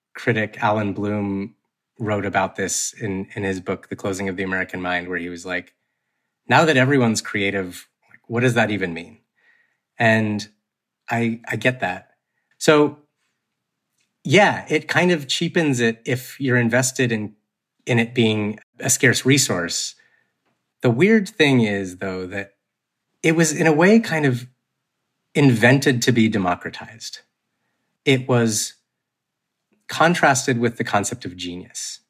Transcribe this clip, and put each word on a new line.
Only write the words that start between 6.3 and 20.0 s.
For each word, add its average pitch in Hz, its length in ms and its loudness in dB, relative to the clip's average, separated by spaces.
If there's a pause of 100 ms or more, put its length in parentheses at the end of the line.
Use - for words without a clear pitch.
"Now 143 160 4
that 156 120 4
everyone's 127 440 2
creative, 98 680 -6 (220)
like, - 160 -20
what 117 140 -4
does 123 140 2
that 110 160 0
even 92 240 -4
mean?" 82 240 -14 (800)
And 110 500 2 (640)
I, 117 360 -2
I - 100 -6
get 127 240 -2
that. 92 300 -8 (480)
So, 151 400 2 (1300)
yeah, 147 440 4
it 156 200 -2
kind 175 240 2
of 147 160 -2
cheapens 156 520 0
it 113 240 0
if - 360 -6
you're 123 160 0
invested 120 560 0
in, 107 220 -6 (520)
in 123 120 0
it 117 160 -2
being 107 440 0 (220)
a 131 100 -4
scarce - 340 2
resource. 107 680 0 (880)